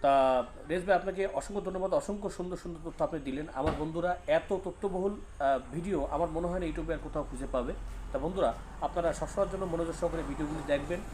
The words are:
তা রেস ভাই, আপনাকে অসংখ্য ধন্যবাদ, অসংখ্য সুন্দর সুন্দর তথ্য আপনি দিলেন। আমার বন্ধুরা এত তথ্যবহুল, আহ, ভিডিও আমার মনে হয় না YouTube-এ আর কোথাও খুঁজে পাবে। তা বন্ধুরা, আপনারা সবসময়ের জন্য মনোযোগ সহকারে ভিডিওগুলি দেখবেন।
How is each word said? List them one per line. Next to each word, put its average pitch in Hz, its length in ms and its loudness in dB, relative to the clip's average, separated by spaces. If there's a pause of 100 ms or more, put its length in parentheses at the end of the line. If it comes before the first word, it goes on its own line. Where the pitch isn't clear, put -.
তা 131 440 6 (240)
রেস 175 160 0
ভাই, 190 120 6
আপনাকে 190 300 2
অসংখ্য 202 380 -2
ধন্যবাদ, 185 300 0
অসংখ্য 202 360 0
সুন্দর 180 260 -4
সুন্দর 165 340 -8
তথ্য 151 140 0
আপনি 151 160 -2
দিলেন। 135 340 -4
আমার 143 240 2
বন্ধুরা 170 380 0 (100)
এত 160 260 4
তথ্যবহুল, 190 600 0
আহ, 139 460 2 (140)
ভিডিও 165 320 0
আমার 156 240 0
মনে 165 180 -2
হয় 180 140 0
না 175 60 -2
YouTube-এ 165 260 -2
আর 151 100 -2
কোথাও 147 280 -2
খুঁজে 131 220 -6
পাবে। 120 200 0 (400)
তা 135 60 0
বন্ধুরা, 156 360 2 (260)
আপনারা 165 320 0
সবসময়ের 196 400 0
জন্য 190 120 -2
মনোযোগ 165 300 0
সহকারে 165 340 0
ভিডিওগুলি 151 380 -2
দেখবেন। 147 340 0 (140)